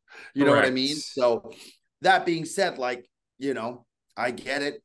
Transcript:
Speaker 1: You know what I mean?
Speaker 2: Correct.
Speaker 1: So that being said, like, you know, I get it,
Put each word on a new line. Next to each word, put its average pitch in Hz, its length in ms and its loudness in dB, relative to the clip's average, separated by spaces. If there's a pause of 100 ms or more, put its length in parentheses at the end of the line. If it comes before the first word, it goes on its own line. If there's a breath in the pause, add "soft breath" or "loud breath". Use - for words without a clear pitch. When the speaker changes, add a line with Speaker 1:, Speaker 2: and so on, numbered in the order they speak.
(360 loud breath)
Speaker 1:
You 139 100 2
know 143 60 6
what 110 140 6
I 104 40 2
mean? 131 260 -2
Speaker 2:
Correct. 147 180 -8
Speaker 1:
So 120 380 0 (500 loud breath)
that 180 240 4
being 165 200 -2
said, 180 320 -2
like, 123 320 -6 (300)
you 135 140 -2
know, 120 320 -8 (300)
I 120 160 -2
get 135 300 -6
it, 143 240 -6